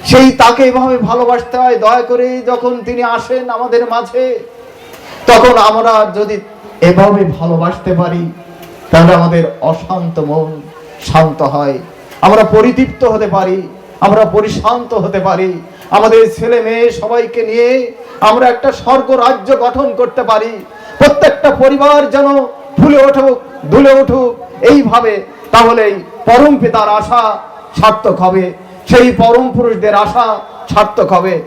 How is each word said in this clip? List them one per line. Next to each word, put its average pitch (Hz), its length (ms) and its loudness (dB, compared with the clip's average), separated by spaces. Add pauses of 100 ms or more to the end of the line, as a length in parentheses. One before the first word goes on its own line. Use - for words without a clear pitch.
সেই 262 260 4
তাকে 233 320 2
এভাবে 254 340 0
ভালোবাসতে 240 600 -2
হয়। 247 180 2
দয়া 233 260 2
করে 247 400 -4
যখন 247 440 -4
তিনি 240 180 -6
আসেন 247 460 -6
আমাদের 233 400 -4
মাঝে, 240 500 -4 (880)
তখন 240 300 4
আমরা 220 580 2
যদি 208 220 -4 (440)
এভাবে 190 440 2 (140)
ভালোবাসতে 170 540 -4
পারি, 170 380 -4 (600)
তাহলে 170 240 4
আমাদের 170 280 0 (180)
অশান্ত 165 580 -6
মন 156 420 -4 (440)
শান্ত 156 360 0
হয়, 143 360 -4 (440)
আমরা 214 220 2
পরিতৃপ্ত 254 600 0
হতে 220 240 -2
পারি, 190 340 -4 (400)
আমরা 208 240 2
পরিশান্ত 214 680 -4
হতে 190 260 -4
পারি, 185 340 -2 (360)
আমাদের 220 460 2
ছেলে 233 260 -2
মেয়ে 233 300 -2
সবাইকে 233 500 -4
নিয়ে 233 500 -2 (300)
আমরা 240 280 4
একটা 240 220 -2
স্বর্গ 262 400 -2
রাজ্য 254 480 0
গঠন 247 340 -4
করতে 247 300 -4
পারি। 220 420 -4 (320)
প্রত্যেকটা 285 540 2
পরিবার 277 580 2
যেন 277 380 0
ফুলে - 580 2
উঠুক, 269 340 2 (260)
দুলে 269 360 4
উঠুক 247 640 -4
এইভাবে, 226 600 2 (280)
তাহলেই 226 420 2 (320)
পরম 277 320 4
পিতার 220 320 0
আশা 214 480 0 (440)
সার্থক 214 400 0
হবে, 185 300 0 (380)
সেই 247 220 4
পরম 240 400 2
পুরুষদের 214 440 -2
আশা 208 440 -2 (340)
সার্থক 208 400 0
হবে। 180 340 -2